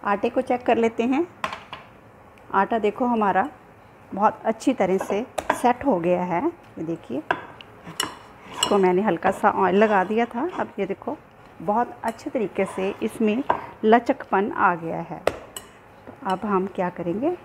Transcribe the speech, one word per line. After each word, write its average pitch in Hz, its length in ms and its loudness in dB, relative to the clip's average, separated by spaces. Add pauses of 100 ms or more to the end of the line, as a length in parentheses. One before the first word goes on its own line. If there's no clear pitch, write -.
आटे 202 260 0
को 254 120 0
check 247 220 0
कर 233 140 4
लेते 226 260 0
हैं। 269 240 2 (1300)
आटा 196 260 2
देखो 208 260 0
हमारा 214 440 2 (640)
बहुत 208 340 0
अच्छी 220 280 0
तरह 190 240 2
से 208 280 -2 (280)
set 262 320 2
हो 226 140 4
गया 175 240 2
है, 175 220 -2
ये - 380 -8
देखिए। 170 380 -6 (1300)
इसको - 260 2
मैंने 185 240 4
हल्का 190 300 2
सा 202 220 4
ऑयल 185 220 2
लगा 208 280 4
दिया 214 220 0
था। 240 220 -4 (120)
अब 220 200 -4
ये 196 60 0
देखो - 320 -6 (440)
बहुत 208 420 0
अच्छे 226 260 -6
तरीके 196 380 -2
से 190 260 -4 (100)
इसमें 220 400 0 (400)
लचकपन 220 680 4
आ 185 240 2
गया 165 260 -6
है। 165 180 -10
तो - 960 -8 (120)
अब 190 200 -2
हम 196 220 0
क्या 180 240 -2
करेंगे? 202 540 -2